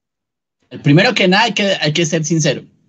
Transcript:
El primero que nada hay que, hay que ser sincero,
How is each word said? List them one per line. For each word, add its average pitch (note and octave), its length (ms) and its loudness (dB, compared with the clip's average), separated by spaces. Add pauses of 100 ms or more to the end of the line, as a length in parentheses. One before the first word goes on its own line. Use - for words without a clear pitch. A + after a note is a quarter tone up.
(680)
El - 120 -16
primero F#3 320 4
que G#3+ 160 0
nada G3 140 2
hay A#3 100 -2
que, G3 260 -2
hay D#3 140 -2
que E3+ 120 0
ser D#3+ 200 -4
sincero, D3+ 380 -2 (260)